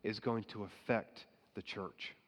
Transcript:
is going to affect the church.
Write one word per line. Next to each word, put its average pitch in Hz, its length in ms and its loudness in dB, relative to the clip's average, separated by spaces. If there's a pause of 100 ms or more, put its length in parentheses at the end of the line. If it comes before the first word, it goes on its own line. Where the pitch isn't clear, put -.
is 107 160 0
going 113 340 2
to 107 100 -4
affect - 600 0 (300)
the 104 60 -4
church. - 540 -6 (120)